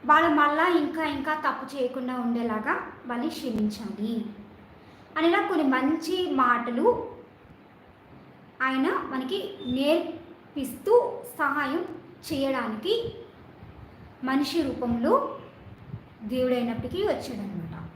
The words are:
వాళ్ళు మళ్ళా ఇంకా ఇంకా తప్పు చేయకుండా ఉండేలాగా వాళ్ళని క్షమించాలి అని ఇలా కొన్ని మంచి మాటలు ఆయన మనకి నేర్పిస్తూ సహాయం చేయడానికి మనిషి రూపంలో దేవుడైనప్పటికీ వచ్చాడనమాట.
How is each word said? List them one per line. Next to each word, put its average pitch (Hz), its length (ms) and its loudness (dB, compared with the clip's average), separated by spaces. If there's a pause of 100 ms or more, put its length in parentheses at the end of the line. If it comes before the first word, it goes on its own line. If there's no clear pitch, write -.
వాళ్ళు 311 220 8
మళ్ళా 294 380 4
ఇంకా 320 380 2
ఇంకా 285 300 -2
తప్పు 277 420 -4
చేయకుండా 254 400 -2
ఉండేలాగా 233 760 -2 (140)
వాళ్ళని 247 220 -2
క్షమించాలి 214 1000 -4 (920)
అని 330 100 6
ఇలా 349 200 4
కొన్ని 311 200 2
మంచి 311 640 2
మాటలు 254 800 2 (1500)
ఆయన 269 320 2 (160)
మనకి 269 440 -4 (120)
నేర్పిస్తూ 294 1500 0 (180)
సహాయం 285 460 0 (480)
చేయడానికి 269 840 0 (1080)
మనిషి 285 380 2
రూపంలో 247 760 2 (840)
దేవుడైనప్పటికీ 247 800 0
వచ్చాడనమాట. 202 920 -4